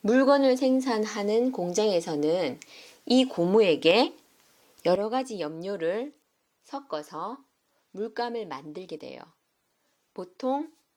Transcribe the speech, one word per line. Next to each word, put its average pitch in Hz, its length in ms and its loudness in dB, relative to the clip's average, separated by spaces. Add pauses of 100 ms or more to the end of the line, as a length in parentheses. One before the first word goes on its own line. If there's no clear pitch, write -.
물건을 262 560 4
생산하는 240 960 0
공장에서는 175 1080 -2 (460)
이 254 200 4
고무액에 185 920 4 (720)
여러 196 240 2
가지 254 300 -6
염료를 180 720 -6 (480)
섞어서 185 760 -10 (520)
물감을 226 560 -8
만들게 156 500 -12
돼요. - 240 -16 (920)
보통 262 580 -6 (240)